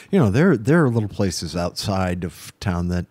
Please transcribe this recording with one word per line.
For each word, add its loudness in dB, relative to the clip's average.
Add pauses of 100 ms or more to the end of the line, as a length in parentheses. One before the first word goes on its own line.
(120)
you 4
know, 4
there, 4
there 2
are 2
little 0
places -4
outside -2
of -12
town -2
that, -2